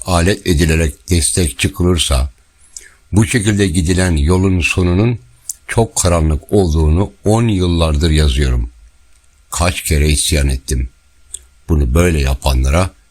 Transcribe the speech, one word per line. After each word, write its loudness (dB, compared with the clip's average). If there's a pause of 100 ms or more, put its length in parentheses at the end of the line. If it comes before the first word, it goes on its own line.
alet 0
edilerek 0
destek -2
çıkılırsa, -2 (800)
bu 2
şekilde 0
gidilen 0
yolun 2
sonunun 0 (480)
çok -2
karanlık 0
olduğunu 2 (120)
on 2
yıllardır 0
yazıyorum. 0 (840)
Kaç -2
kere 0
isyan 0
ettim. -4 (800)
Bunu 0
böyle 2
yapanlara 0 (200)